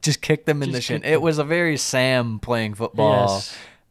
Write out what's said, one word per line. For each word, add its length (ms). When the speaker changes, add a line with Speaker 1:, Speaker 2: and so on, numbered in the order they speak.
Speaker 1:
just 220
kicked 240
them 160
in 80
the 80
Speaker 2:
just 100
Speaker 1:
shin? 140
Speaker 2:
kicked 40
Speaker 1:
It 100
Speaker 2:
them. 60
Speaker 1:
was 160
a 60
very 320
Sam 600
playing 360
football 600
Speaker 2:
Yes. 200